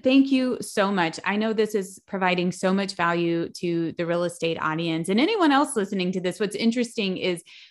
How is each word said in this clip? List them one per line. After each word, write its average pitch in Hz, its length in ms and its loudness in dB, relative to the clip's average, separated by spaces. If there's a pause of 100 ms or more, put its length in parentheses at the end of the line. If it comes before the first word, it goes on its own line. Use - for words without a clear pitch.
thank 269 280 6
you 254 300 0
so 202 300 0
much. 170 340 0
I 196 100 0
know 220 160 0
this 214 220 0
is 190 320 -6
providing 180 460 0
so 190 240 0
much 196 180 -2
value 170 560 0
to 170 440 -2
the 170 120 -4
real 170 180 0
estate 165 380 -4
audience 160 480 -2
and 208 100 2
anyone 349 320 4
else 277 240 2
listening 190 360 -2
to 185 100 -4
this. 180 180 -4
What's 202 160 -2
interesting 226 640 0
is 175 260 -4 (280)